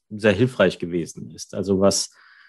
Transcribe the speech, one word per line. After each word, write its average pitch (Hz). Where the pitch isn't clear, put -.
sehr 107
hilfreich 101
gewesen 85
ist. -
Also 95
was, -